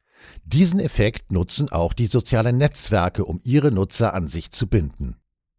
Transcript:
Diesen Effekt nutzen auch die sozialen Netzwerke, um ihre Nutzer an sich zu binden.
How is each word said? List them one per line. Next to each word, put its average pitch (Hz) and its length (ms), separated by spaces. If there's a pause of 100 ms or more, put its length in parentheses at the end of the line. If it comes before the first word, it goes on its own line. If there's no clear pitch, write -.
(440)
Diesen 170 340
Effekt - 540
nutzen 92 380
auch 85 240
die 117 120
sozialen 120 520
Netzwerke, 104 640
um 85 180
ihre 139 300
Nutzer 98 400
an 87 160
sich 80 220
zu - 160
binden. 71 500 (420)